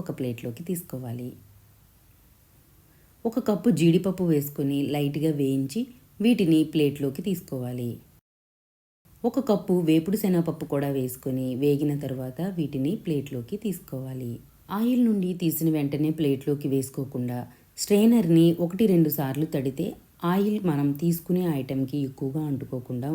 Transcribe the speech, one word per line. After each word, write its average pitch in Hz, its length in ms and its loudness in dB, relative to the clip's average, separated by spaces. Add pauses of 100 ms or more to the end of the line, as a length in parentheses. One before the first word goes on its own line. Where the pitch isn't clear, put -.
ఒక 170 80 -8 (100)
ప్లేట్లోకి 123 500 -6
తీసుకోవాలి. 127 580 -8 (2000)
ఒక - 80 -4 (120)
కప్పు 208 200 2 (100)
జీడిపప్పు 180 540 4
వేసుకొని 143 440 0 (160)
లైట్గా 147 380 0 (100)
వేయించి, 135 400 0 (420)
వీటిని 190 340 4 (140)
ప్లేట్లోకి 143 540 0
తీసుకోవాలి. 123 640 -6 (1400)
ఒక 262 200 -2
కప్పు 196 260 2 (120)
వేపుడు 160 360 4
శనగపప్పు 170 500 0
కూడా 143 240 0
వేసుకొని 131 500 -4 (160)
వేగిన 147 300 2 (120)
తర్వాత 127 360 -8 (160)
వీటిని 143 360 -2 (120)
ప్లేట్లోకి 139 600 -6
తీసుకోవాలి. 131 640 -8 (480)
ఆయిల్ 247 300 2
నుండి 196 220 0 (120)
తీసిన 165 340 0
వెంటనే 147 420 0
ప్లేట్లోకి 143 560 0
వేసుకోకుండా, 131 640 -4 (400)
స్ట్రైనర్ని 202 680 6 (200)
ఒకటి 185 260 2
రెండు 160 260 6
సార్లు 143 380 -2
తడితే 139 300 -2 (380)
ఆయిల్ 202 360 0 (100)
మనం 143 220 2
తీసుకునే 170 500 0 (180)
ఐటెంకి 135 380 -4 (100)
ఎక్కువగా 139 420 -4
అంటుకోకుండా 127 640 -6